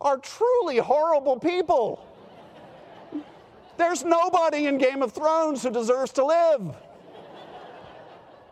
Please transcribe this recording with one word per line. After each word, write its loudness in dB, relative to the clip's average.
are 0
truly 0
horrible 2
people. -2
There's 0
nobody 2
in 0
Game 0
of -2
Thrones 0
who -4
deserves -2
to 0
live. 2